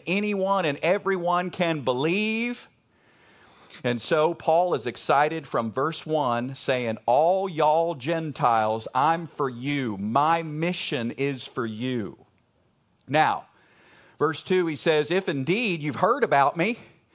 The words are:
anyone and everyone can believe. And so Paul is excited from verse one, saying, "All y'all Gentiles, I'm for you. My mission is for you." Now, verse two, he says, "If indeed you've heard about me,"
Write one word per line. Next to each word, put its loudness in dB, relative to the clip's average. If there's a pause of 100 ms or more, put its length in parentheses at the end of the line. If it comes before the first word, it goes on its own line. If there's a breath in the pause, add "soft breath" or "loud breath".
anyone 0
and 0
everyone 0
can -2
believe. -2 (1160 loud breath)
And 0
so 2
Paul 2
is -4
excited 0
from -2
verse -4
one, -2
saying, -2
"All 2
y'all 2
Gentiles, 0
I'm 2
for -4
you. -4
My 2
mission -4
is -4
for -6
you." -4 (920)
Now, 2 (760 soft breath)
verse 0
two, 2
he -2
says, 2
"If 0
indeed 0
you've -4
heard 2
about 4
me," 0 (380 soft breath)